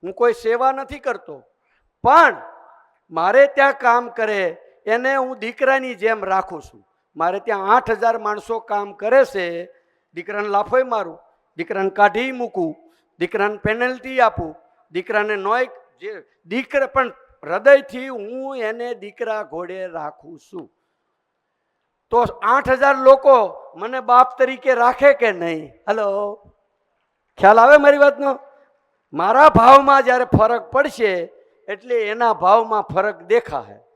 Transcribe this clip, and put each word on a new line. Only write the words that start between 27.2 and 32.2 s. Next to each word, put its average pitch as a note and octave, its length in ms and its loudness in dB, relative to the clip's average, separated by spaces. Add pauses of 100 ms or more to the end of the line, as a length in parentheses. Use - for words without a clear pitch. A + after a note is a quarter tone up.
ખ્યાલ G#3 220 6
આવે C4 180 8
મારી C#4+ 220 6
વાતનો? C#4 400 2 (720)
મારા A3 360 4
ભાવમાં C4+ 540 6
જ્યારે B3 220 0
ફરક A3+ 460 0
પડશે G#3+ 600 -2 (380)
એટલે A3+ 340 -6
એના A3 300 -2